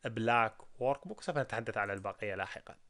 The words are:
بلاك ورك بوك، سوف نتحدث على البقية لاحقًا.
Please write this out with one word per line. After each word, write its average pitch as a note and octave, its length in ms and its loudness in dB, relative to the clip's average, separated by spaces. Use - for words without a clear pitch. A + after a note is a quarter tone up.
بلاك A#2 480 4
ورك C3+ 280 0
بوك، G#3 140 -8
سوف D#3 160 0
نتحدث A#2 400 -2
على G2+ 160 2
البقية G2 420 -4
لاحقًا. - 400 -6